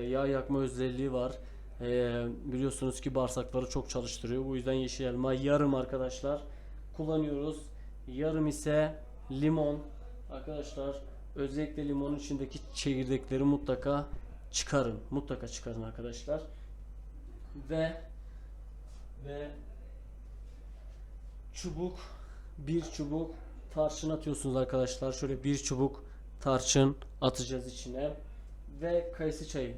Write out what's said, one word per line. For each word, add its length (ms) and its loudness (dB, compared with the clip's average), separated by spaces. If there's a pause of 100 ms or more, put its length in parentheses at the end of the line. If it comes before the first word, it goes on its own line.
yağ 180 4
yakma 320 4
özelliği 540 2
var. 180 2 (500)
Ee, 440 4 (200)
biliyorsunuz 560 0
ki 140 0
bağırsakları 540 2
çok 200 0
çalıştırıyor. 560 -2
Bu 100 0
yüzden 180 2
yeşil 320 0
elma 280 2
yarım 420 6
arkadaşlar 680 0 (560)
kullanıyoruz. 600 2 (500)
Yarım 400 2
ise 480 4 (360)
limon. 480 4 (520)
Arkadaşlar, 680 -4 (340)
özellikle 520 0
limonun 280 2
içindeki 440 -2 (140)
çekirdekleri 680 2
mutlaka 600 4 (460)
çıkarın. 480 2 (100)
Mutlaka 380 -2
çıkarın 360 -6
arkadaşlar. 580 -4 (1300)
Ve, 320 2 (1200)
ve 220 -6 (2000)
çubuk, 460 -4 (580)
bir 240 2
çubuk 540 -2 (380)
tarçın 360 2
atıyorsunuz 460 0
arkadaşlar. 560 2
Şöyle 320 0
bir 140 4
çubuk 460 2 (380)
tarçın 540 8 (260)
atacağız 460 2
içine. 460 -2 (680)
Ve 360 4
kayısı 300 0
çayı 300 -2